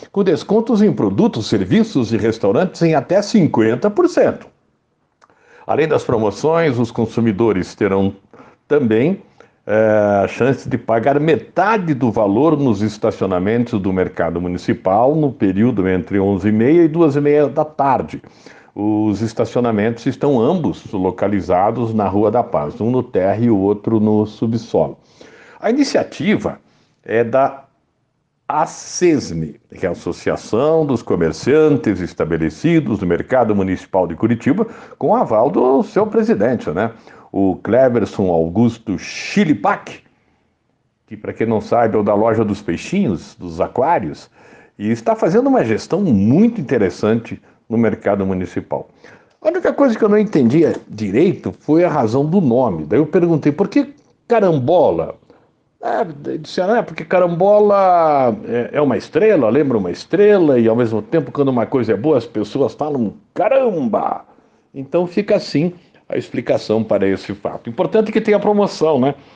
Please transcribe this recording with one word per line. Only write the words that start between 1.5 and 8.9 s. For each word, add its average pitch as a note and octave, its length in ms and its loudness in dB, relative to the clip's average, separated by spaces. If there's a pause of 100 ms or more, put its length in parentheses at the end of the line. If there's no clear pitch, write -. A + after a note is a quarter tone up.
e A2+ 40 2
restaurantes A2 680 0
em D#3+ 100 2
até D#3 300 0
cinquenta C3+ 680 2
por E4+ 180 2
cento. A#3+ 380 0 (1200)
Além C3 220 0
das C#3 160 0
promoções, C3+ 760 0
os A#2+ 140 -2
consumidores A2 840 0
terão G2 400 0 (540)
também, C#3 560 0 (420)